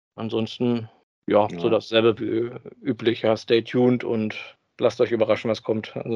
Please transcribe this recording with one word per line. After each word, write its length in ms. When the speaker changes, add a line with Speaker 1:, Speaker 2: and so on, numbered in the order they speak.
Speaker 1:
Ansonsten, 760
ja, 240
Speaker 2:
Ja. 80
Speaker 1:
so 100
dasselbe 500
wie 60
ü-, 340
üblich, 420
ja, 140
stay 240
tuned 420
und 320
lasst 220
euch 100
überraschen, 400
was 120
kommt. 340
Also 180